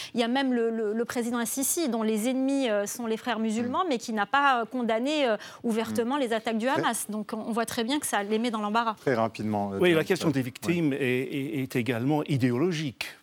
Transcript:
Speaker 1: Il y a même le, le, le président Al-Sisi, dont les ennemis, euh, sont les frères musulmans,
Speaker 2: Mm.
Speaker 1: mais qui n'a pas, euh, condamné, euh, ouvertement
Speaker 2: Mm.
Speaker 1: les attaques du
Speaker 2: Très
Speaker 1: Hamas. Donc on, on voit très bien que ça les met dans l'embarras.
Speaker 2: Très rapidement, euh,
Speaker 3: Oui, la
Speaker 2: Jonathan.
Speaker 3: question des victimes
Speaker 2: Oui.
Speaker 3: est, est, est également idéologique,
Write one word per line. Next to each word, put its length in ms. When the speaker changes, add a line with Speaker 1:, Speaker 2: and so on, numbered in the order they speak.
Speaker 1:
Il 60
y 40
a 40
même 260
le, 160
le, 240
le 120
président 320
Al-Sisi, 520
dont 140
les 240
ennemis, 420
euh, 160
sont 220
les 100
frères 220
musulmans, 460
Speaker 2:
Mm. 40
Speaker 1:
mais 80
qui 160
n'a 140
pas, 340
euh, 40
condamné, 600
euh, 100
ouvertement 540
Speaker 2:
Mm. 20
Speaker 1:
les 140
attaques 240
du 100
Speaker 2:
Très 140
Speaker 1:
Hamas. 280
Donc 240
on, 40
on 60
voit 120
très 200
bien 140
que 60
ça 160
les 160
met 140
dans 80
l'embarras. 400
Speaker 2:
Très 160
rapidement, 560
euh, 80
Speaker 3:
Oui, 120
la 40
Speaker 2:
Jonathan. 140
Speaker 3:
question 220
des 100
victimes 480
Speaker 2:
Oui. 100
Speaker 3:
est, 220
est, 420
est 140
également 480
idéologique, 800